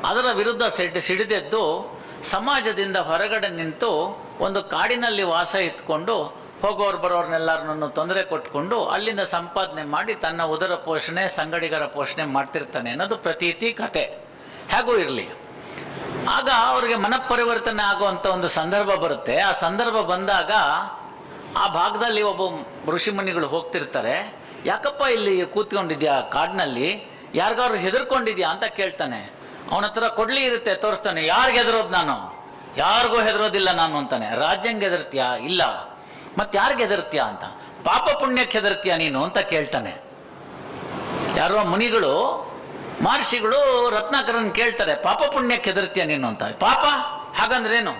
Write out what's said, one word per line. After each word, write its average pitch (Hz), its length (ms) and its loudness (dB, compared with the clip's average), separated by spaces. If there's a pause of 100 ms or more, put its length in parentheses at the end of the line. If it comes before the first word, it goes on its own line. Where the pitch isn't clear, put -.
ಅದರ 233 280 2
ವಿರುದ್ಧ 226 300 2
ಸಿಡಿ-, 180 380 0
ಸಿಡಿದೆದ್ದು 208 640 0 (600)
ಸಮಾಜದಿಂದ 202 760 0
ಹೊರಗಡೆ 196 520 0
ನಿಂತು 165 400 -2 (500)
ಒಂದು 196 240 0
ಕಾಡಿನಲ್ಲಿ 220 600 0
ವಾಸ 170 320 0
ಇತ್ಕೊಂಡು 170 680 -2 (380)
ಹೋಗೋರು 202 360 0
ಬರೋರ್ನೆಲ್ಲರನ್ನೂ 160 920 0
ತೊಂದರೆ 175 360 0
ಕೊಟ್ಕೊಂಡು 180 640 -2
ಅಲ್ಲಿಂದ 208 340 0
ಸಂಪಾದನೆ 175 640 -2
ಮಾಡಿ 165 320 -2
ತನ್ನ 165 280 -2
ಉದರ 165 320 0
ಪೋಷಣೆ, 165 520 -2
ಸಂಗಡಿಗರ 160 580 -2
ಪೋಷಣೆ 143 400 -4
ಮಾಡ್ತಿರ್ತಾನೆ 139 640 -4
ಅನ್ನೋದು 196 260 -4
ಪ್ರತೀತಿ 175 560 -2
ಕತೆ. 165 300 -2 (680)
ಹೇಗೂ 233 280 2
ಇರ್ಲಿ, 131 320 -2 (1000)
ಆಗ 254 200 0 (180)
ಅವ್ರಿಗೆ 247 280 2
ಮನಪರಿವರ್ತನೆ 233 880 2
ಆಗುವಂಥ 202 420 2
ಒಂದು 185 220 2
ಸಂದರ್ಭ 190 440 2
ಬರುತ್ತೆ. 156 460 0
ಆ 196 140 4
ಸಂದರ್ಭ 202 420 0
ಬಂದಾಗ 185 580 2 (1040)
ಆ 202 100 2
ಭಾಗದಲ್ಲಿ 214 540 2
ಒಬ್ಬ 180 440 -2 (260)
ಋಷಿಮುನಿಗಳು 180 560 0
ಹೋಗ್ತಿರ್ತಾರೆ. 151 840 -2 (320)
"ಯಾಕಪ್ಪ 277 360 -2
ಇಲ್ಲಿ 202 440 4
ಕೂತ್ಕೊಂಡಿದ್ಯಾ 156 760 0
ಕಾಡಿನಲ್ಲಿ, 160 1000 -2 (160)
ಯಾರಿಗಾದ್ರು 226 400 2
ಹೆದರ್ಕೊಂಡಿದ್ಯಾ?" 214 760 0
ಅಂತ 196 140 -2
ಕೇಳ್ತಾನೆ. 180 680 -4 (400)
ಅವನ 202 140 0
ಹತ್ರ 220 220 0
ಕೊಡ್ಲಿ 226 360 0
ಇರುತ್ತೆ, 233 320 0
ತೋರಿಸ್ತಾನೆ. 190 500 0
"ಯಾರ್ಗ್ 226 320 4
ಹೆದರೋದು 233 320 4
ನಾನು? 156 580 -2 (300)
ಯಾರಿಗೂ 220 440 4
ಹೆದರೋದಿಲ್ಲ 208 500 2
ನಾನು" 160 260 2
ಅಂತಾನೆ. 117 420 -2
"ರಾಜ್ಯಂಗೆ 202 460 0
ಹೆದರ್ತೀಯಾ?" 135 500 0
"ಇಲ್ಲ." 160 260 0 (760)
"ಮತ್ 202 180 -2
ಯಾರ್ಗ್ 240 260 4
ಹೆದರ್ತೀಯಾ?" 175 440 2
ಅಂತ. 104 180 -6 (420)
"ಪಾಪ 208 240 2
ಪುಣ್ಯಕ್ಕೆ 254 480 2
ಹೆದರ್ತೀಯಾ 190 400 2
ನೀನು?" 147 260 0
ಅಂತ 180 140 0
ಕೇಳ್ತಾನೆ. 151 640 -2 (1300)
ಯಾರೋ 196 260 4
ಮುನಿಗಳು, 196 500 4 (880)
ಮಹರ್ಷಿಗಳು 240 880 4
ರತ್ನಾಕರನ್ 220 640 2
ಕೇಳ್ತಾರೆ, 208 400 2
"ಪಾಪ - 280 2
ಪುಣ್ಯಕ್ಕೆ 247 460 2
ಹೆದರ್ತೀಯಾ 185 360 2
ನೀನು?" 143 220 0
ಅಂತ. 110 160 -2
"ಪಾಪ? 240 420 2 (540)
ಹಾಗಂದ್ರೇನು? 226 600 2